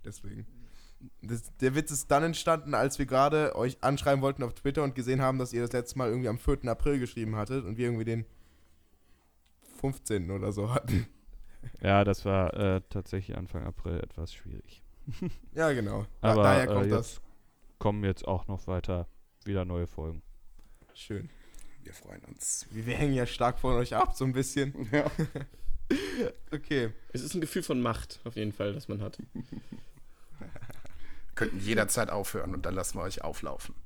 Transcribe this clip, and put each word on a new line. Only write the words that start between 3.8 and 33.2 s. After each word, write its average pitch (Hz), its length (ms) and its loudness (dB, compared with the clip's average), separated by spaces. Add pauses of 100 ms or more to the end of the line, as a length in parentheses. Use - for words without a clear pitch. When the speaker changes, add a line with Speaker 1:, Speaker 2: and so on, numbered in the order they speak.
Speaker 1:
anschreiben 139 400 4
wollten 135 220 0
auf 117 100 -4
Twitter 143 300 0
und 131 120 0
gesehen 131 260 2
haben, 131 180 4
dass 120 140 -2
ihr 117 80 0
das 117 100 0
letzte 123 260 -2
Mal 127 120 2
irgendwie 123 200 0
am 110 100 0
vierten 139 280 2
April 139 320 2
geschrieben 113 360 -2
hattet 110 300 -2
und 107 120 -4
wir 120 80 0
irgendwie 113 200 0
den 113 200 0 (1500)
fünfzehnten 104 520 -2
oder 98 200 -2
so 101 220 0
hatten. 117 340 2 (760)
Speaker 2:
Ja, 101 220 8
das 98 220 2
war, 95 280 4
äh, 95 360 4
tatsächlich 95 480 -4
Anfang 85 280 -6
April 85 340 -4
etwas - 340 -8
schwierig. - 480 -14 (260)
<laughs> - 140 -6 (320)
Speaker 1:
Ja, 156 200 4
genau. 104 320 0 (160)
Da-, 113 120 6
Speaker 2:
Aber, 104 100 8
Speaker 1:
daher 98 200 8
Speaker 2:
äh, - 40 2
Speaker 1:
kommt 101 180 4
Speaker 2:
jetzt 104 100 4
Speaker 1:
das. - 260 -2 (560)
Speaker 2:
kommen 104 260 2
jetzt 95 240 0
auch 92 200 0
noch 98 200 -6
weiter 90 400 0 (360)
wieder 98 220 0
neue 87 220 -2
Folgen. 80 340 -6 (720)
Speaker 1:
Schön. - 340 -8 (540)
Speaker 3:
Wir - 100 -16
freuen - 320 -16
uns. - 460 -6
Speaker 1:
Wir, 110 160 -8
wir 120 80 0
hängen 143 180 4
ja 123 140 4
stark - 320 2
von 127 160 4
euch 120 200 2
ab, 359 200 4
so 131 100 0
ein 131 80 2
bisschen. 135 580 0
Speaker 3:
Ja. 147 240 4
Speaker 1:
<laughs> - 40 -2 (1300)
Okay. 139 380 0 (240)
Speaker 4:
Es 127 80 -2
ist 143 140 -6
ein 175 60 0
Gefühl 165 200 0
von 139 180 0
Macht, - 440 -2
auf 120 140 -8
jeden 107 160 -2
Fall, 101 200 -2
das - 140 -8
man 101 160 -4
hat. - 160 -8 (160)
Speaker 3:
<laughs> - 640 -10 (1400)
Könnten 110 240 0
jederzeit 107 500 2
aufhören 92 460 -2
und - 100 -2
dann 90 80 0
lassen 92 240 -2
wir 85 60 -4
euch 95 200 -4